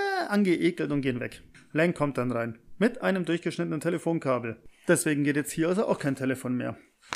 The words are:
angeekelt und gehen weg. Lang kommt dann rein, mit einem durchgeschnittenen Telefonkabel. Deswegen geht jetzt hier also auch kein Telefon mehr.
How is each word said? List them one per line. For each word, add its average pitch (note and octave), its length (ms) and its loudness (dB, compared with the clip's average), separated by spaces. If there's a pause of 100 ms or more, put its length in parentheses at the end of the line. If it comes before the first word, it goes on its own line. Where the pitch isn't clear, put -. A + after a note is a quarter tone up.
(280)
angeekelt E3+ 640 2
und C#3+ 80 0
gehen B2+ 200 -2
weg. - 220 -8 (300)
Lang E3 200 4
kommt D3 260 -2
dann B2 120 0
rein, A#2 280 -4 (200)
mit A#3 240 2
einem F#3 220 0
durchgeschnittenen E3+ 560 -2
Telefonkabel. C#3+ 800 -2 (240)
Deswegen D3+ 380 4
geht C#3+ 120 2
jetzt D3 160 -2
hier D#3+ 160 0
also F#3 180 2
auch - 120 2
kein C#3 160 -2
Telefon B2+ 420 -2
mehr. A#2+ 200 -4 (400)